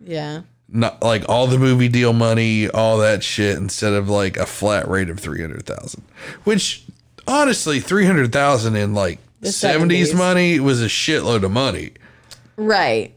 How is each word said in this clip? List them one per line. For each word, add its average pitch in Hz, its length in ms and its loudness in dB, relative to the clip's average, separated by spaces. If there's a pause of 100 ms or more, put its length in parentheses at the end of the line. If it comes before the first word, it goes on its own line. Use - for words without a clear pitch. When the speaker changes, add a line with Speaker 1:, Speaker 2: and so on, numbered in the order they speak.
Speaker 1:
Yeah. 156 420 -10 (260)
Speaker 2:
Not, 113 340 -2
like, 113 260 0
all 123 180 2
the 127 120 2
movie 127 300 4
deal 120 240 2
money, 113 560 2
all 110 300 2
that 107 240 2
shit, 101 340 -2
instead 101 380 -4
of, 101 160 -2
like, 98 260 0
a 90 100 -2
flat 101 420 -2
rate 92 200 -2
of 82 120 -10
three 76 200 -8
hundred 78 260 -10
thousand. - 360 -14 (420)
Which, - 380 -2 (440)
honestly, 247 540 0
three 190 260 2
hundred 139 260 2
thousand 131 440 2
in, 104 180 0
like, 92 260 -2 (200)
Speaker 1:
The 202 120 -4
Speaker 2:
seventies 175 580 2
Speaker 1:
seventies. 165 40 -2
Speaker 2:
money 180 460 2
was 131 220 2
a 110 40 0
shitload 110 580 0
of 95 60 0
money. 104 420 -2 (640)
Speaker 1:
Right. 175 600 0